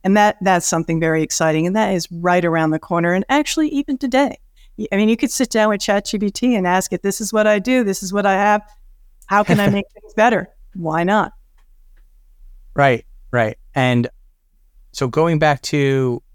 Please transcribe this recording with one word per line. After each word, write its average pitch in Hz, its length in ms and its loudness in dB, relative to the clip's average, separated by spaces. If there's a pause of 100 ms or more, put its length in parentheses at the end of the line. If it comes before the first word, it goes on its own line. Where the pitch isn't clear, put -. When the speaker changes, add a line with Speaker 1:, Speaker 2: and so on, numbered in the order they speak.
Speaker 1:
And 190 120 2
that, 208 260 4
that's 185 260 2
something 165 320 -2
very 160 240 0
exciting. 160 420 0
And 185 100 -2
that 214 180 0
is 170 180 -4
right 175 340 0
around 160 260 0
the 156 80 -2
corner. 170 340 -2
And 190 160 0
actually, 302 400 0
even 285 280 -4
today, 262 400 0 (400)
y-, 214 140 -8
I 202 40 -4
mean, 214 140 2
you 226 80 2
could 247 140 -2
sit - 180 -2
down 220 200 2
with 202 120 -4
chat 202 240 -2
G 208 140 -6
P 202 100 -2
T 240 260 0
and 185 120 0
ask 185 260 0
it, 175 100 -8
"This 196 160 -4
is 214 140 -8
what 214 140 2
I 208 120 2
do. 247 240 0
This 196 200 -4
is 185 100 -8
what 202 120 -2
I 196 80 2
have. 208 280 2 (640)
How 208 180 0
can 208 160 2
I 202 100 2
Speaker 2:
<laughs> - 0 -
Speaker 1:
make 202 240 -2
things - 200 -20
better?" 214 360 2 (260)
Why 165 280 -2
not? 196 300 0 (1400)
Speaker 2:
Right, 135 300 2 (260)
right. 117 260 0 (180)
And 123 320 2 (880)
so 131 140 -4
going 156 320 2
back 151 240 2
to 135 580 0 (140)